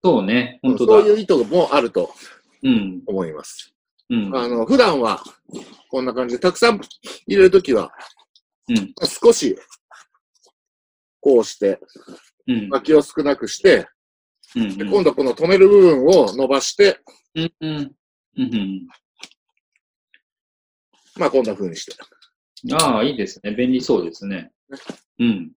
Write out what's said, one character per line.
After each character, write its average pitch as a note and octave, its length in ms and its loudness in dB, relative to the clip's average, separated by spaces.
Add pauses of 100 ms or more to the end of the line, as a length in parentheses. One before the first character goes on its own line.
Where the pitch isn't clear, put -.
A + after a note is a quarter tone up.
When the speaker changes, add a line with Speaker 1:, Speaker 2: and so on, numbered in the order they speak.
Speaker 1:
そ D3 180 2
う G2 40 -4
ね。 A#2+ 400 -4
Speaker 2:
う C3+ 40 0
ん、 - 100 4
Speaker 1:
本 B2 80 0
当 - 0 -
だ。 G#3+ 160 8
Speaker 2:
そ G#3 60 2
う G#3 40 4
い G#3+ 40 4
う A3 40 -6
意 G3 60 -8
図 F3+ 180 2
も D#3 300 0
あ C#3+ 80 2
る A#2 100 -6
と F2 220 -4 (500)
Speaker 1:
う C3 60 0
ん。 G2 360 -2
Speaker 2:
思 F#2+ 200 -4
い D#2+ 80 -12
ま D2 100 -16
す。 - 320 -20 (340)
Speaker 1:
う A#2+ 60 -6
ん。 G2+ 220 -4
Speaker 2:
あ A#2+ 100 -4
の、 A#2 180 -4
普 C4+ 120 2
段 F3 240 4
は A2 200 -4 (680)
こ C3 120 -6
ん B2+ 40 -6
な A#2+ 80 -6
感 B2 160 -6
じ A#2+ 60 -6
で、 - 40 -12
た F3+ 120 0
く - 60 -16
さ A#3+ 140 4
ん G#3 80 -6 (480)
入 F#3+ 80 -4
れ F#3+ 80 6
る F#3 80 6
と F#3 100 6
き C#3 120 -4
は、 G2 180 -2 (800)
Speaker 1:
う A#3+ 40 0
ん。 G3+ 200 -4 (100)
Speaker 2:
少 - 300 2
し、 - 240 -2 (1600)
こ C3 200 4
う G#2+ 40 0
し - 140 -12
て、 G2 220 -2 (680)
Speaker 1:
う B2+ 60 -2
ん。 G#2 160 -4
Speaker 2:
巻 C3+ 160 -4
き D3+ 80 2
を D3 80 8
少 - 220 -8
な C#3 120 0
く A2+ 120 -10
し - 140 -12
て、 C#3 260 4 (680)
Speaker 1:
う A#2+ 40 -4
ん、 A2+ 40 -2
う - 40 0
ん。 G2 100 -10
Speaker 2:
で、 G#2 80 -8
今 F#3+ 180 0
度 C#3+ 100 -4
こ C#3+ 100 -6
の B2+ 100 -4
留 E3 160 -4
め F#3+ 80 2
る F#3+ 100 8
部 G3+ 140 8
分 D3 240 4
を D3 280 4
伸 C3 140 -2
ば C3+ 140 0
し - 140 -8
て、 G3 260 2 (340)
Speaker 1:
う D#3+ 60 -6
ん、 E3 180 -6
う D#3 80 -10
ん。 D3 280 -8 (420)
う C3 40 -4
ん、 A#2 140 -4
う - 20 0
ん。 F#2+ 300 -6 (2250)
Speaker 2:
ま - 80 -2
あ、 C3 40 0
こ C3+ 120 2
ん - 20 -2
な G#2+ 100 -4
風 F#2+ 160 -8
に D#2+ 60 -12
し - 100 -14
て。 - 80 -20 (800)
Speaker 1:
あ C#3 260 0
あ、 A2+ 40 0
い C#3+ 80 -2
い B2+ 60 -10
で G2+ 100 -6
す - 160 -18
ね。 G#2 80 -8
便 B2 200 -2
利 B2+ 100 -2
そ A#2+ 180 0
う E2+ 60 -6
で E2 80 -12
す - 120 -18
ね。 F#2 260 -12 (180)
Speaker 2:
ね。 C3+ 80 -20 (420)
Speaker 1:
う A#2+ 60 0
ん。 F2+ 300 -4